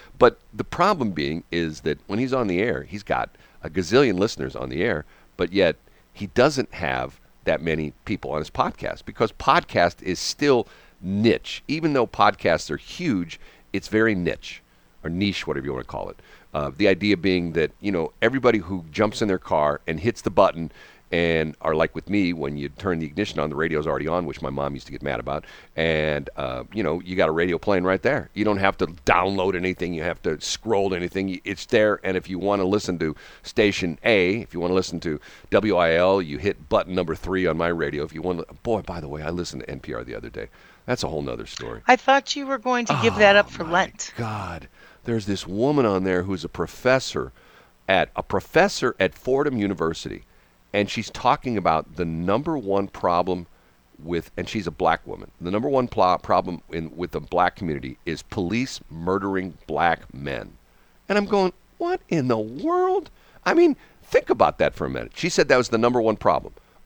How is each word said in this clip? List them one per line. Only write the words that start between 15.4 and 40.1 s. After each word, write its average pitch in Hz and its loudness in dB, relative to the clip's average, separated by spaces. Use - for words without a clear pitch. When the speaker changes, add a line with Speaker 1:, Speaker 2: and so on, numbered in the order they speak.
Speaker 1:
whatever 67 -4
you 71 -4
wanna 62 -8
call 50 -10
it. - -16
Uh, 73 -2
the 98 4
idea 98 4
being 87 0
that, 78 0
you 101 -2
know, 82 -2
everybody 120 4
who 90 -6
jumps 104 0
in 110 2
their 92 2
car 76 0
and 80 -4
hits 110 -2
the - -4
button 82 2
and 82 2
are 80 0
like 80 2
with - -8
me, 95 2
when 73 -6
you 71 -6
turn 90 -4
the 80 -4
ignition 78 -4
on, 76 0
the 76 -6
radio's 78 -2
already 71 -2
on, 85 0
which 69 -10
my 67 -4
mom 69 -4
used 65 -12
to - -16
get - -12
mad 65 -4
about. 69 -6
And, 78 0
uh, 64 -6
you 107 -4
know, 85 -2
you 90 -10
got 90 4
a 80 2
radio 82 2
playing 92 2
right 95 2
there. 123 -2
You 101 -2
don't 104 2
have 98 2
to 92 0
download 92 2
anything. 90 -2
You 78 -6
have 85 -4
to 80 -2
scroll 101 -2
to 92 -2
anything. 92 -2
Y-, 90 -6
it's 98 -8
there. 107 4
And 95 -2
if 87 -6
you 90 -6
wanna 98 0
listen 92 0
to 78 -2
station 95 0
A, 101 4
if - -12
you - -8
wanna 87 0
listen 92 0
to 78 -4
W 101 4
I 85 4
L, 92 4
you 73 -6
hit 85 -4
button 92 0
number 82 0
three 92 -2
on 80 0
my 82 0
radio. 76 -2
If 78 -8
you 78 -12
wanna, 85 -4
boy, 113 0
by 87 -10
the 73 -10
way, 76 -10
I 76 -6
listened 85 -6
to - -12
N 69 -10
P 67 -12
R 58 -8
the 60 -12